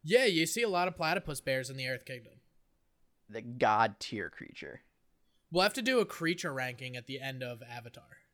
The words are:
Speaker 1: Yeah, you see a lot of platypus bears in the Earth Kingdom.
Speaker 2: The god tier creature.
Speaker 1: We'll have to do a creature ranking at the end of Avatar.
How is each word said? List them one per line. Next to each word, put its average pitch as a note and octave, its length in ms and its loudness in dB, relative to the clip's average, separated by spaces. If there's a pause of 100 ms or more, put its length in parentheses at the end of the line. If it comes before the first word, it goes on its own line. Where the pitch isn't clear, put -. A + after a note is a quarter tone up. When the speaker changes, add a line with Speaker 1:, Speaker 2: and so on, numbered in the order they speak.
Speaker 1:
Yeah, A3+ 220 6
you E3 200 6
see F#3+ 180 0
a A#3 60 2
lot F3+ 200 2
of F3 80 -6
platypus D#3+ 440 -2
bears C3 300 -2
in C3 60 -10
the C3 100 -6
Earth B2+ 180 -4
Kingdom. B2 340 -14 (920)
Speaker 2:
The A2 120 -6
god A2+ 580 4
tier G2 300 -6
creature. - 520 -14 (720)
Speaker 1:
We'll F3 100 4
have G#3 120 2
to C4+ 80 -4
do B3+ 180 4
a G3 60 4
creature E3 460 -2
ranking B2+ 440 -6
at A#2+ 100 -12
the C3+ 140 -8
end C3 220 -8
of B2 200 -8
Avatar. A#2 560 -16 (160)